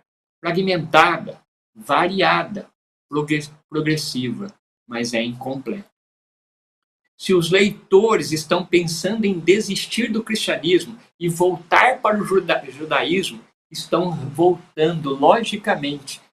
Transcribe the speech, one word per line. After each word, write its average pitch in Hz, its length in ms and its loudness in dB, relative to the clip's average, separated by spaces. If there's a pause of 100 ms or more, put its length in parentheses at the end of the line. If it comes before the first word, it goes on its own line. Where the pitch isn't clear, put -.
(400)
fragmentada, 170 1000 2 (360)
variada, 170 920 -2 (420)
progre-, 147 400 -4 (200)
progressiva, 127 760 -4 (400)
mas 117 260 -6
é 113 80 0
incompleta. 120 720 -8 (1300)
Se - 160 0
os 165 180 2
leitores 196 800 2
estão 175 340 -2
pensando 185 600 0
em 190 140 0
desistir 208 720 0
do 220 120 -2
cristianismo - 720 0 (220)
e 170 100 -2
voltar 180 720 2
para 214 180 0
o - 60 -4
juda-, 170 440 0
judaísmo, 151 720 -2 (320)
estão 170 400 -4
voltando, 156 1040 0
logicamente, 147 1040 0 (160)